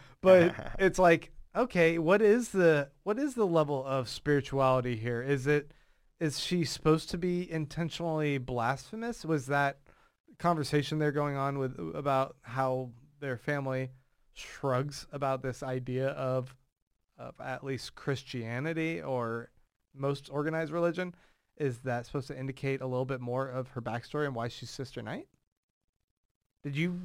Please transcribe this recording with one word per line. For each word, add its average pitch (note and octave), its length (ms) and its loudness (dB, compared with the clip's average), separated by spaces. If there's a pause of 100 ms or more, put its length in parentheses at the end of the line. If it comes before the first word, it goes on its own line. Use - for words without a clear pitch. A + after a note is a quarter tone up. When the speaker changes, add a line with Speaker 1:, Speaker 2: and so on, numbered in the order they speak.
(200)
Speaker 1:
but F3+ 340 10 (120)
Speaker 2:
<laughs> - 120 -8
Speaker 1:
it's F#3+ 200 4
like, E3+ 340 6 (240)
okay, F3 400 4
what E3+ 240 4
is A3 300 6
the, D#3+ 400 4 (120)
what G#3 160 -2
is C#4 160 -2
the A3 120 2
level D3+ 400 2
of C3 240 -2
spirituality C3 840 2
here? A#2 260 -4
Is C3+ 240 0
it, D3 260 2 (480)
is D3+ 180 -2
she F3 280 0
supposed D#3 440 2
to F#3 60 -4
be F3+ 340 -2
intentionally D#3 840 -2
blasphemous? C3 880 -4
Was D#3 220 0
that C#3 320 0 (600)
conversation D3+ 600 0
there D3+ 140 2
going C#3+ 240 0
on C#3 220 -2
with, C3 200 -4 (160)
about C3+ 480 0
how C3 480 -2 (300)
their C3+ 180 -6
family C3 500 -2 (460)
shrugs C#3 760 -4
about C3+ 300 -2
this C3 200 -6
idea B2+ 460 -2
of, C3 460 -2 (640)
of B2 240 -14
at C3 240 -10
least C3+ 300 -8
Christianity D3 1080 -4
or A#2 480 -4 (460)
most C#3 360 -4
organized D3+ 420 -2
religion? E3+ 420 0 (420)
Is C3 220 -2
that B2 260 -4
supposed C3+ 240 -6
to C#3 100 -10
indicate C3+ 440 -4
a C3 40 -6
little B2+ 200 -2
bit B2+ 160 -4
more B2+ 260 -2
of B2+ 200 -6
her - 120 -8
backstory A#2 460 -4
and C#3 80 -4
why A#2 140 -2
she's A#2+ 200 -12
Sister - 320 -10
Night? D3 260 -8 (1400)
Did C#3+ 120 -6
you, F3 280 -2